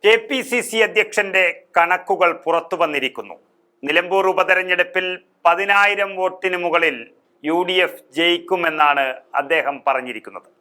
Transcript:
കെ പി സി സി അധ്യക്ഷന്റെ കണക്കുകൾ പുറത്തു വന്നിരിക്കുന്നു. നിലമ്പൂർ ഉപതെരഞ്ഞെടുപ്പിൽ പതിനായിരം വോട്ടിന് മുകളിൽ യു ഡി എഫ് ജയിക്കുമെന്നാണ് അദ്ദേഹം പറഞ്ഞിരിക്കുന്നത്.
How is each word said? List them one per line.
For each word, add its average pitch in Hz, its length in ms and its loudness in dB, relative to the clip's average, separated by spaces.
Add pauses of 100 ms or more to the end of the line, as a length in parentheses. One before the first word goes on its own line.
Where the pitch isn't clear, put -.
കെ 214 60 8 (180)
പി 269 180 -2
സി 247 180 -2
സി 226 200 -6
അധ്യക്ഷന്റെ 196 580 0 (320)
കണക്കുകൾ 180 540 2 (120)
പുറത്തു 165 400 -2
വന്നിരിക്കുന്നു. 131 540 -4 (520)
നിലമ്പൂർ 175 440 2
ഉപതെരഞ്ഞെടുപ്പിൽ 185 760 0 (400)
പതിനായിരം 202 760 2
വോട്ടിന് 185 440 -2
മുകളിൽ 165 340 0 (500)
യു 160 100 0 (100)
ഡി 185 80 -2 (100)
എഫ് - 180 -10 (140)
ജയിക്കുമെന്നാണ് 156 880 0 (340)
അദ്ദേഹം 139 360 -2 (120)
പറഞ്ഞിരിക്കുന്നത്. 117 640 -6 (120)